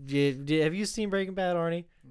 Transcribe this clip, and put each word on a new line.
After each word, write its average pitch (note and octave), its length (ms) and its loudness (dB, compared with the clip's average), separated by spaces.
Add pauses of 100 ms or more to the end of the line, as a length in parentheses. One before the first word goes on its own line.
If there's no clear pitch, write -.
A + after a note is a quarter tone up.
Did, C#3 440 0
did, D#3 180 2
have D#3 100 2
you G3+ 120 -2
seen G#3 240 -2
Breaking F#3+ 240 -2
Bad, F3+ 220 0
Arnie? E3+ 280 -2 (260)